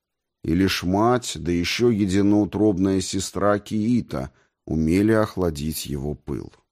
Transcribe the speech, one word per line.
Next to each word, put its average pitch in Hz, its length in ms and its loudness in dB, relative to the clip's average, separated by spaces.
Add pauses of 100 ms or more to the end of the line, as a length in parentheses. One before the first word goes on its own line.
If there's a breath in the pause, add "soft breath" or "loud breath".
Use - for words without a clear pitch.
(420)
И 80 120 0
лишь 92 300 2
мать, 113 520 0
да 80 160 -4
еще 87 380 2
единоутробная 98 1120 2
сестра 98 560 -2
Киита 104 720 -4 (360)
умели 85 460 2
охладить 85 720 -2
его 71 300 -6
пыл. 60 360 -10 (220)